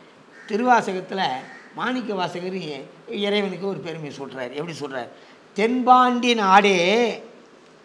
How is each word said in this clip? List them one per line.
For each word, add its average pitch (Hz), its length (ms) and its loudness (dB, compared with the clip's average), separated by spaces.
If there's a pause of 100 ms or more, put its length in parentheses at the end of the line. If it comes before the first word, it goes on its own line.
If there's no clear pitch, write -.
(480)
திருவாசகத்துல 202 800 0 (500)
மாணிக்க 214 380 -6
வாசகர் 180 400 -6
இ-, 151 320 -10 (220)
இறைவனுக்கு 202 600 -4
ஒரு 185 120 -6
பெருமை 156 300 -10
சொல்றார். 127 420 -10
எப்படி 156 280 -8
சொல்றார்? 131 280 -8 (460)
"தென்பாண்டி 247 800 4
நாடே 202 880 4 (600)